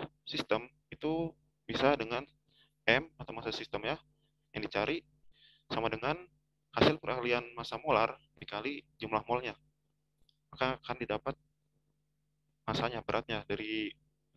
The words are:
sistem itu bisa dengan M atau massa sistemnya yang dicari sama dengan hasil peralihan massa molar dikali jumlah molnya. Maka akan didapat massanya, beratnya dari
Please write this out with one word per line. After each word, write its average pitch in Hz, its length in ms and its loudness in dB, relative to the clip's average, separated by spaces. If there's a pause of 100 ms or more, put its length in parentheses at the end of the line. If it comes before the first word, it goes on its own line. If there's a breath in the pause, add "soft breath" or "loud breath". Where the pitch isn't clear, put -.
(220)
sistem - 400 -2 (320)
itu 160 400 -2 (320)
bisa 135 320 4
dengan 120 240 -2 (640 soft breath)
M 139 320 6
atau 110 160 -8
massa 113 160 -4
sistemnya 110 480 -4 (560)
yang 107 80 -4
dicari 107 400 0 (640 soft breath)
sama 113 240 0
dengan 117 240 0 (560)
hasil 120 320 4
peralihan 120 400 0 (160)
massa 117 240 -6
molar 113 320 4 (240)
dikali 110 560 -6
jumlah 110 320 -2
molnya. 120 320 0 (960)
Maka 131 320 0
akan 120 160 -4
didapat 110 320 -2 (1300)
massanya, 117 400 0
beratnya 113 480 -2
dari 107 400 -2 (460)